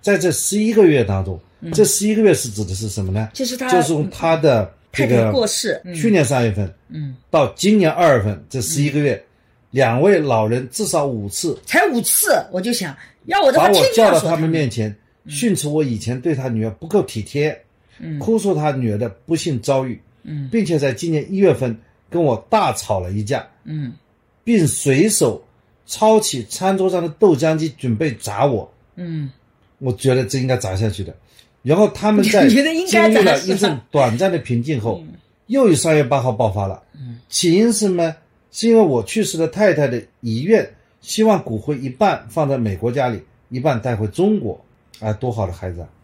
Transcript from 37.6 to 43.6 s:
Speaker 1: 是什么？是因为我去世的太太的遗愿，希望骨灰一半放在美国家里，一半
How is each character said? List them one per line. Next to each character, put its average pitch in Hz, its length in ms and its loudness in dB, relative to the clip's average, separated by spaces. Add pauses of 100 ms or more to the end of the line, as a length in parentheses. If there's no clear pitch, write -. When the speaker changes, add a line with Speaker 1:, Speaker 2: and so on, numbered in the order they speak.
Speaker 1:
是 208 60 -4
什 208 100 0
么？ 165 260 -2 (360)
是 - 160 -4
因 226 80 6
为 226 60 8
我 135 220 2
去 220 200 -2
世 - 140 -4
的 160 100 0
太 185 260 2
太 143 140 2
的 120 120 -4 (220)
遗 117 200 -4
愿， 190 280 2 (320)
希 - 220 -2
望 208 200 4
骨 110 140 -6
灰 147 200 -6
一 127 120 -8
半 143 400 -2
放 151 180 -2
在 139 80 0
美 110 200 -2
国 117 160 -4
家 127 180 -2
里， 101 100 -6 (300)
一 123 100 -8
半 127 220 0